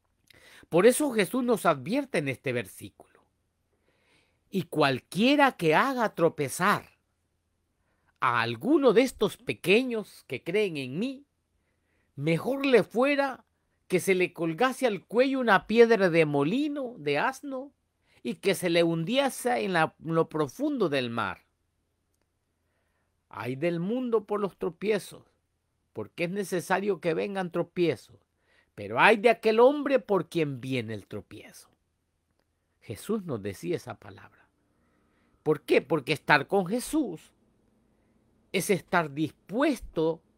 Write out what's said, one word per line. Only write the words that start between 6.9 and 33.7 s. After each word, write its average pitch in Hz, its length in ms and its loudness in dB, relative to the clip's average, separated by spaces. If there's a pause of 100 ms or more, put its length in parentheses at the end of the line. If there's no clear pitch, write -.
a 120 200 0
alguno 196 520 2
de 220 100 6
estos 240 340 -2
pequeños 214 920 -2
que 123 160 -10
creen 185 320 -2
en 135 220 -8
mí, 269 280 -8 (880)
mejor 170 480 -2
le 247 200 4
fuera 277 600 -2 (440)
que 185 100 0
se 185 160 2
le 185 180 0
colgase 202 540 -2
al 202 180 -2
cuello 262 360 0
una 208 260 4
piedra 226 440 6
de 160 140 6
molino, 240 720 -2
de 143 200 -2
asno, 269 540 -6 (500)
y 226 140 -6
que 185 180 0
se 175 160 -2
le 170 140 4
hundiese 220 800 -2
en 190 80 -4
la, 160 260 0
lo 160 300 0
profundo 202 600 -4
del 131 220 -2
mar". 104 320 -6 (1900)
Ay 123 200 -8
del 170 240 -2
mundo 226 460 -2
por 208 140 -4
los 196 160 -4
tropiezos, 190 680 -6 (680)
porque 113 320 -8
es 170 60 -2
necesario 190 720 -4
que 165 140 -2
vengan 190 360 -6
tropiezos, 170 640 -2 (600)
pero 104 240 -4
ay 208 160 8
de 202 120 4
aquel 220 300 2
hombre 277 400 4
por 180 300 -2
quien 143 320 -4
viene 120 340 -4
el 101 140 -14
tropiezo. - 600 -16 (1120)
Jesús 190 440 -8
nos 120 180 -8
decía 101 320 -8